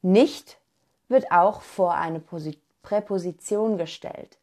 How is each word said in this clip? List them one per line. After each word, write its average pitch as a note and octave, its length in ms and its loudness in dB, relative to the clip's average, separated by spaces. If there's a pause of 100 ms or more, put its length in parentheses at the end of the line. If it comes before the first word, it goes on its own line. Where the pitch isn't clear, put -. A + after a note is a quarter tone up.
Nicht G#3 580 2 (480)
wird C4 240 2
auch F3+ 300 4
vor F3 340 -2
eine E3 240 -6
Posi-, D#3 400 -12 (240)
Präposition G#3 920 -4
gestellt. - 640 -10